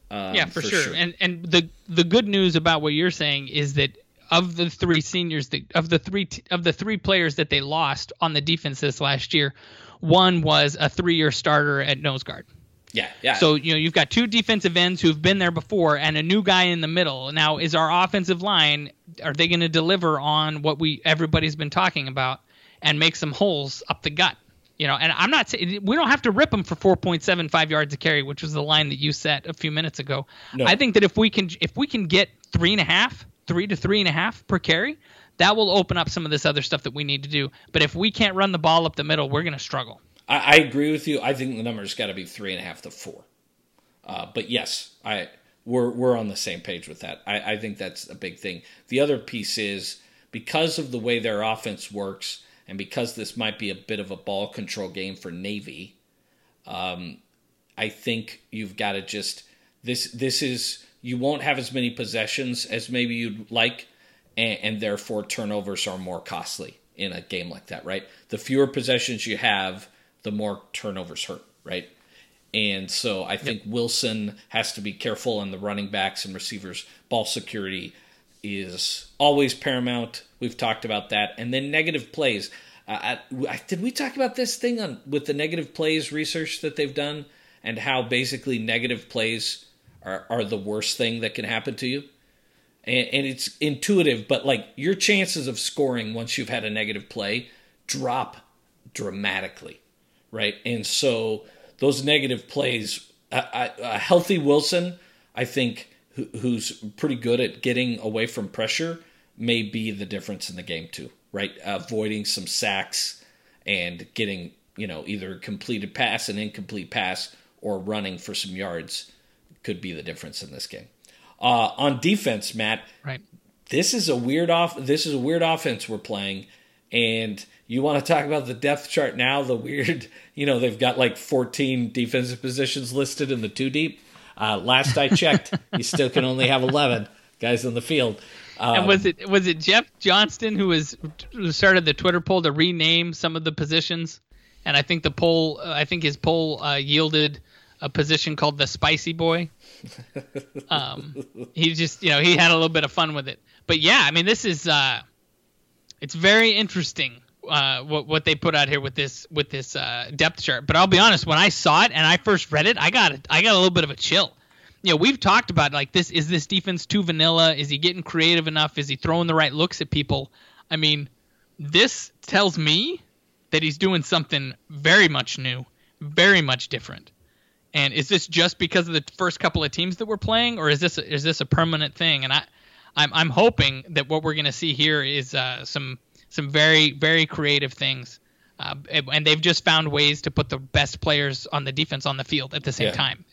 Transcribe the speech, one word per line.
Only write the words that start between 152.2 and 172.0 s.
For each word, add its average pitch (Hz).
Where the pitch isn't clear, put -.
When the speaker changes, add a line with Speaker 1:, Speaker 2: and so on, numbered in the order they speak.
Speaker 2:
he 175
had 170
a -
little 160
bit 160
of 139
fun 156
with 135
it. -
But 165
yeah, 170
I 143
mean, 170
this 220
is, 170
uh, 139
it's 143
very 214
interesting, 165
uh, 135
what, 151
what 156
they 156
put 160
out 143
here 143
with 135
this, 139
with 147
this, 135
uh, 123
depth 156
chart. 131
But 156
I'll 185
be 185
honest, 208
when 156
I 190
saw 165
it 240
and 156
I 165
first -
read 151
it, 233
I 151
got, 196
I 156
got 220
a -
little 185
bit 170
of 147
a 135
chill. -
You 185
know, 156
we've 247
talked 208
about, 151
like, 139
this, 175
is 156
this 165
defense 190
too 202
vanilla? 165
Is 143
he 143
getting 175
creative 165
enough? 156
Is 143
he 139
throwing 165
the 160
right 151
looks 160
at 147
people? 139
I 160
mean, 151
this 165